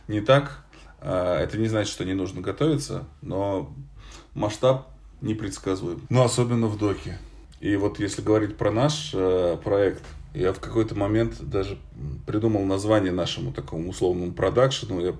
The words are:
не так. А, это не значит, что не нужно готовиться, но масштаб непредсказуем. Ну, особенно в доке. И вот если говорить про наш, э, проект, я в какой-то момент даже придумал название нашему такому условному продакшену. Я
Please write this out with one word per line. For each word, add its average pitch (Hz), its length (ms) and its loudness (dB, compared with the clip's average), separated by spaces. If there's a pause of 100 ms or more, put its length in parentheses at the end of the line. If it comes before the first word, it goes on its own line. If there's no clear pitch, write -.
не 104 120 0
так. - 440 2 (360)
А, 90 420 0
это 82 160 -4
не 113 100 2
значит, 107 240 0
что - 120 -4
не 92 100 -2
нужно 92 260 -4
готовиться, 95 640 0 (160)
но 95 540 -4 (600)
масштаб 127 520 2 (340)
непредсказуем. 95 800 -4 (100)
Ну, 123 120 6
особенно 117 460 2
в 104 100 -4
доке. 95 400 -2 (420)
И 101 160 0
вот 104 220 0
если 101 240 -4
говорить 107 340 2
про 104 140 2
наш, 131 440 0
э, 90 480 2
проект, 101 400 2 (320)
я 92 180 0
в - 80 -6
какой-то 110 340 0
момент 107 460 0
даже 98 380 -4 (480)
придумал 107 380 2
название 98 480 2
нашему 85 400 -2
такому 85 380 -6
условному 90 420 0
продакшену. 107 680 2
Я 87 200 0